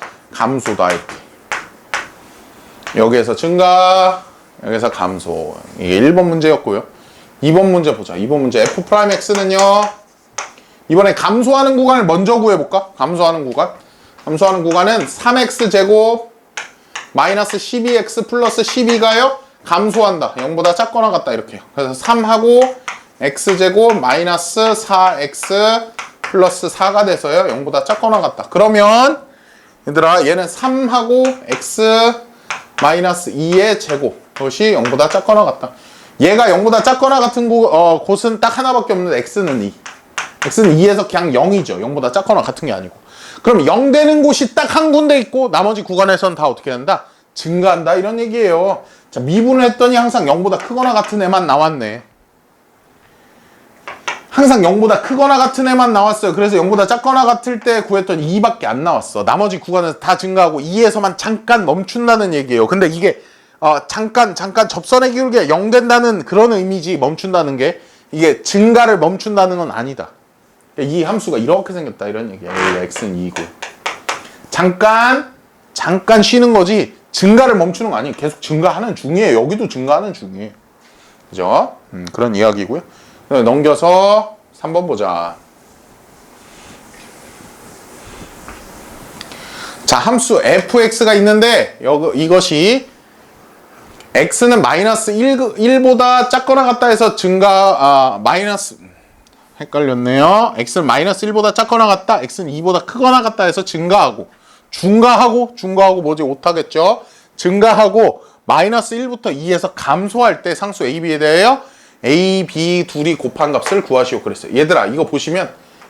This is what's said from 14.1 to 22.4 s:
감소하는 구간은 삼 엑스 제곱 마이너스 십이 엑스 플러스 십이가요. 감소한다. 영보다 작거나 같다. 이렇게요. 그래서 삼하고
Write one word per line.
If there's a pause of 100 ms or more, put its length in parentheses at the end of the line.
감소하는
구간은
삼
엑스
제곱 (800)
마이너스
십이
엑스
플러스
십이가요. (260)
감소한다.
영보다
작거나
같다.
이렇게요. (120)
그래서
삼하고 (460)